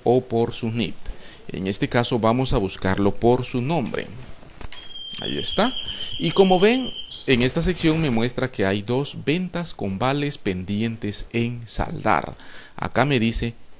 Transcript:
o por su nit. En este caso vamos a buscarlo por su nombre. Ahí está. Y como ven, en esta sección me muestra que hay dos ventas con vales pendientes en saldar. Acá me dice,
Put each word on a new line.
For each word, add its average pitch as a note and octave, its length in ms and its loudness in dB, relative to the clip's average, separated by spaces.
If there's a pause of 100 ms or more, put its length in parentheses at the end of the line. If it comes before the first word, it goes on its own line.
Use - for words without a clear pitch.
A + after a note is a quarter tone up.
o B2+ 180 6
por A2+ 300 0
su A2+ 200 -4
nit. A2+ 240 -2 (520)
En F#2 200 -4
este G#2 200 0
caso A#2+ 320 0
vamos A#2+ 320 2
a C#3+ 60 4
buscarlo F#2+ 560 2
por B2 320 4
su B2 160 -4
nombre. C#3 460 -2 (1120)
Ahí C#2 160 -6
está. G#3 340 2 (480)
Y D#3+ 120 0
como F#3 280 6
ven, A#3+ 300 4 (380)
en B2 160 6
esta B2+ 180 2
sección D#3+ 400 2
me D3+ 80 2
muestra B2 420 2
que G2+ 140 0
hay G2+ 160 2
dos B2 420 -2
ventas E3+ 500 -2
con F#2+ 260 -4
vales C#3+ 400 0
pendientes G#2 920 -2
en A#2+ 340 -2
saldar. - 680 0 (420)
Acá A#2 300 0
me C#3 140 2
dice, A#2 340 0 (260)